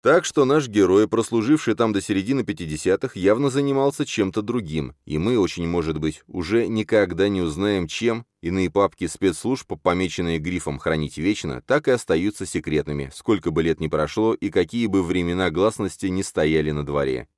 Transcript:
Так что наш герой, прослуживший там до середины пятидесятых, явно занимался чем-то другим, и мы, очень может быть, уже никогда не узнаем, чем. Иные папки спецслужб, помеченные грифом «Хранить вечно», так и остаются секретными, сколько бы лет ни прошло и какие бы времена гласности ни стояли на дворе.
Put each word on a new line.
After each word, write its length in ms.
Так 200
что 200
наш 220
герой, 400
прослуживший 680
там 160
до 80
середины 420
пятидесятых, 720
явно 360
занимался 540
чем-то 380
другим, 640
и 120
мы, 220
очень 300
может 320
быть, 260
уже 400
никогда 640
не 120
узнаем, 460
чем. 400
Иные 280
папки 380
спецслужб, 760
помеченные 600
грифом 400
«Хранить 380
вечно», 500
так 180
и 60
остаются 540
секретными, 680
сколько 380
бы 100
лет 160
ни 80
прошло 480
и 160
какие 380
бы 160
времена 460
гласности 560
ни 160
стояли 500
на 120
дворе. 540